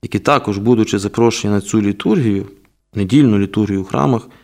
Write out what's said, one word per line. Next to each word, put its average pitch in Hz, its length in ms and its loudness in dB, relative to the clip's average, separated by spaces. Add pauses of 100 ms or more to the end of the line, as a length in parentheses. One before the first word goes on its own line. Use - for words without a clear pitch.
які - 160 -4
також, 131 380 0
будучи 110 420 2
запрошені 104 540 0
на 101 80 0
цю 110 200 -2
літургію, 101 640 0 (480)
недільну 107 460 2
літургію 98 420 -2
у 92 40 -8
храмах, 113 440 -2 (140)